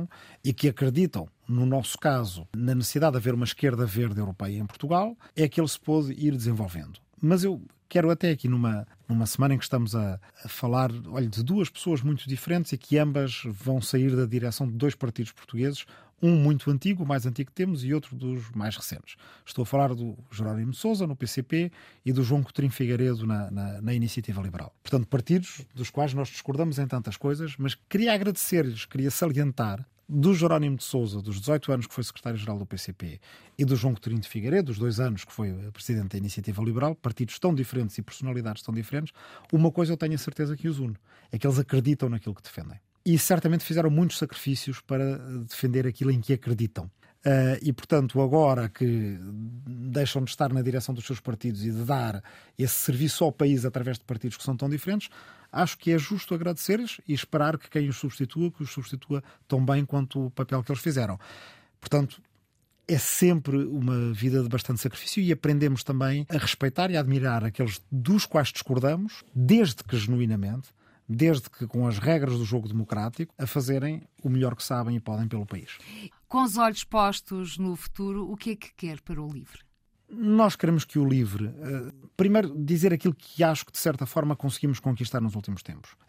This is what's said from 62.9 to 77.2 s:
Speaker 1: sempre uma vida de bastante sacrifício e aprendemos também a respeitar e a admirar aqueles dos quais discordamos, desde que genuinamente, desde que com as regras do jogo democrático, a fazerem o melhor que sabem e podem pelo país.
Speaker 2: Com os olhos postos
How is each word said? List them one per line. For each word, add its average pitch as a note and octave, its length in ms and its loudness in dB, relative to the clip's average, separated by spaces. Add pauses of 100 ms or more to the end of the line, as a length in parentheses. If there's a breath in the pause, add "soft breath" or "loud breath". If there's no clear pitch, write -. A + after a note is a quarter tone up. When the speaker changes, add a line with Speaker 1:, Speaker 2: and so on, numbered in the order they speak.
Speaker 1:
sempre D3 680 4
uma B2 480 0
vida B2+ 280 2
de A#2+ 60 0
bastante A#2+ 320 -2
sacrifício - 420 -4
e F3 100 4
aprendemos D3 520 2
também C3+ 460 0
a D#3 80 0
respeitar C#3+ 520 0
e F3+ 60 0
a D3+ 60 2
admirar C3 420 2
aqueles A2 380 -2 (100)
dos C#3 340 2
quais C#3+ 220 2
discordamos, D3 800 -2 (100)
desde C3 480 6
que - 140 -2
genuinamente, A2 720 0 (380 soft breath)
desde C3+ 420 2
que - 180 -8
com B2 180 0
as A2 140 0
regras C#3 380 2
do A#2 80 0
jogo A2 220 -2
democrático, A2 680 -4
a C#3 80 -4
fazerem C#3 560 -2 (220)
o C#3 60 0
melhor B2+ 260 2
que - 80 -10
sabem A#2+ 320 -2
e A2+ 40 -2
podem A2 280 -4
pelo A2 180 -4
país. - 320 -12 (500 loud breath)
Speaker 2:
Com C4 160 2
os G#3+ 140 -2
olhos A3+ 260 2
postos F#3+ 760 -2